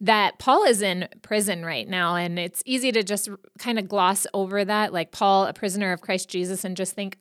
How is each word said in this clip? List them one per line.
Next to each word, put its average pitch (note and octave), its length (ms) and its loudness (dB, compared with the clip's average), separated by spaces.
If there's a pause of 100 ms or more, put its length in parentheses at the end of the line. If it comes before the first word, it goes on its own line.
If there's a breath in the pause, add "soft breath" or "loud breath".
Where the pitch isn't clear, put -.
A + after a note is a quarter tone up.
that G#3 360 2
Paul E4 280 4
is A#3 160 6
in F3+ 260 -2 (140)
prison G3 440 -2
right D3 220 -6
now. F3 280 0
And F3 220 -2
it's F3 280 -6
easy B3+ 260 0
to A3 120 2
just G3+ 260 -4
r-, G3+ 100 -14 (180)
kind A#3 220 -4
of F#3+ 80 -4
gloss F#3+ 460 2
over G3 320 0
that, G#3 260 0
like E3 220 -4
Paul, G3 320 4
a - 80 -4
prisoner G3 400 -2
of E3+ 80 -6
Christ F#3+ 280 -4
Jesus, F#3 360 -4
and F#3 100 -6
just F#3 180 -4
think, G3 280 -8